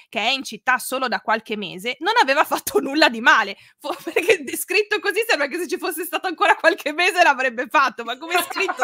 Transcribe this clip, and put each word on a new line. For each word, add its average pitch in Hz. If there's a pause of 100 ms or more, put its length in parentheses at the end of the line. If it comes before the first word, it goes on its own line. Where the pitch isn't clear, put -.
che 220
è 226
in 262
città 254
solo 262
da 196
qualche 220
mese, 190
non 381
aveva 277
fatto -
nulla 277
di 233
male. 220 (200)
Fo-, 294
<laughs> -
perché 359
descritto 370
così 381
sembra 294
che 277
se 330
ci 311
fosse 330
stato 320
ancora 370
qualche 330
mese 349
l'avrebbe 254
fatto, 254
ma 240
come 330
è 349
scritto 370 (100)